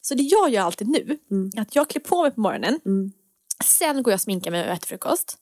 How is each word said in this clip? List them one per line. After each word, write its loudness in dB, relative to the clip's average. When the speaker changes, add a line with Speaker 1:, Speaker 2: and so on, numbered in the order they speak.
Speaker 1:
Så -4
det 4
jag 4
gör 2
alltid -2
nu, 0
Speaker 2:
Mm. -2
Speaker 1:
är -4
att -6
jag 2
klär -6
på 0
mig 2
på -8
morgonen. 0
Speaker 2:
Mm. 0
Speaker 1:
Sen 2
går 4
jag 2
och -4
sminkar -4
mig -2
och -2
äter -8
frukost. -4